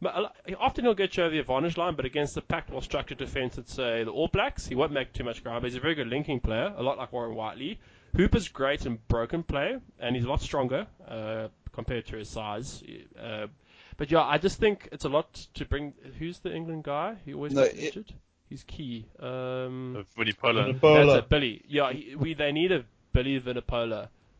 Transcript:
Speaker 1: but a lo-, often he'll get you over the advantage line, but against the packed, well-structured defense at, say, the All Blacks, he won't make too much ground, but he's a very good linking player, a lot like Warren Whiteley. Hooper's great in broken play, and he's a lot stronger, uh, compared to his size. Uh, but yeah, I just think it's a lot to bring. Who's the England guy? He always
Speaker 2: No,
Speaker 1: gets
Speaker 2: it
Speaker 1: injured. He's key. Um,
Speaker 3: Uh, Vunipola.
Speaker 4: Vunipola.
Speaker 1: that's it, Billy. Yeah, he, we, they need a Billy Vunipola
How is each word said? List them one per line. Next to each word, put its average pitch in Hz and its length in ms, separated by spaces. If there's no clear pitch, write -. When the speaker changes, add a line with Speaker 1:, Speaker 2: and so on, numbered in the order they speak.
Speaker 1:
but 170 140
a 180 60
lo-, - 380
often 240 240
he'll 240 100
get 190 240
you 180 60
over 170 80
the 156 80
advantage 135 380
line, 175 180
but 135 100
against 143 300
the 156 60
packed, - 280
well-structured 131 480
defense 131 400
at, 123 120
say, 117 340
the 110 80
All 156 160
Blacks, 220 400
he 127 80
won't 147 160
make 131 220
too 127 100
much 117 200
ground, 120 180
but 127 100
he's 127 60
a - 40
very 156 140
good 131 120
linking 135 340
player, 117 360
a 123 60
lot 131 140
like 123 160
Warren 117 200
Whiteley. 113 460
Hooper's 196 340
great 139 360
in 117 220
broken 120 340
play, 160 360
and 123 160
he's 120 100
a 123 40
lot 143 120
stronger, 139 440
uh, 110 400
compared 113 360
to 113 100
his 104 120
size. 110 540
Uh, 107 280
but 143 160
yeah, 165 120
I 143 140
just 175 220
think 208 320
it's - 140
a 139 40
lot 147 240
to 143 100
bring. 143 280
Who's 170 200
the 170 140
England 160 300
guy? 160 320
He 139 80
always 147 200
Speaker 2:
No, 139 100
Speaker 1:
gets - 120
Speaker 2:
it - 100
Speaker 1:
injured. - 280
He's 139 140
key. 120 420
Um, 127 800
Speaker 3:
Uh, 101 60
Vunipola. 113 600
Speaker 4:
Vunipola. 151 280
Speaker 1:
that's 135 180
it, - 40
Billy. 139 380
Yeah, 143 240
he, 131 240
we, 156 200
they 147 160
need 165 200
a 143 140
Billy 131 260
Vunipola 120 720